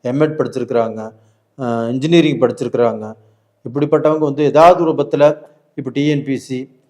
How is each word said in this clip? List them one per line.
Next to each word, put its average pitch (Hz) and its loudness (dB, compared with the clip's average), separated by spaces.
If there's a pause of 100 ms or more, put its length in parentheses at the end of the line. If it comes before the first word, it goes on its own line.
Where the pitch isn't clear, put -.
எம் 127 -4
எட் 156 0
படிச்சிருக்கிறாங்க, 113 -4 (440)
ஆ, 117 -4
இன்ஜினியரிங் 147 2
படிச்சிருக்கிறாங்க, 117 -2 (520)
இப்படிப்பட்டவங்க 151 0
வந்து 143 -2
ஏதாவது 165 6
ரூபத்துல 147 2 (360)
இப்போ 131 -10
டி 143 -2
என் 143 -2
பி 135 -4
சி 131 -10 (200)